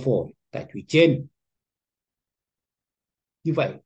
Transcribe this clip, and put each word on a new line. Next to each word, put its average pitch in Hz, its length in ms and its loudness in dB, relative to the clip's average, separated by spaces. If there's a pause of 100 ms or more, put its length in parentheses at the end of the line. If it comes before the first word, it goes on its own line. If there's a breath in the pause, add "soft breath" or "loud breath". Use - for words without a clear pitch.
phổi 104 300 -2 (180)
tại - 200 -12
thùy 101 160 -12
trên. 160 400 4 (2250)
Như 160 120 -2
vậy, 135 180 -2 (120)